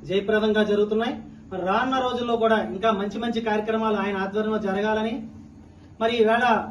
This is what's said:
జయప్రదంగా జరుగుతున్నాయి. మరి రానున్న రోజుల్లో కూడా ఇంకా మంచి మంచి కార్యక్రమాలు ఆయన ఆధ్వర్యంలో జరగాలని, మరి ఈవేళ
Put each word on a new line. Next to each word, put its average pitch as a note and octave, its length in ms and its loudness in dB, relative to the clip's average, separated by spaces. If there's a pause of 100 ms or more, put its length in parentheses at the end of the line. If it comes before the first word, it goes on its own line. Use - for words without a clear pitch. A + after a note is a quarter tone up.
జయప్రదంగా G#3+ 580 2
జరుగుతున్నాయి. G#3 520 0 (380)
మరి A3+ 100 -6
రానున్న C4 360 0
రోజుల్లో A#3+ 380 0
కూడా A3 300 2
ఇంకా F#3+ 240 0
మంచి G#3 280 -2
మంచి A3+ 220 -2
కార్యక్రమాలు A3 560 0
ఆయన G3 200 -2
ఆధ్వర్యంలో G#3 420 -2
జరగాలని, G#3+ 680 -2 (760)
మరి A3+ 160 0
ఈవేళ A#3 540 4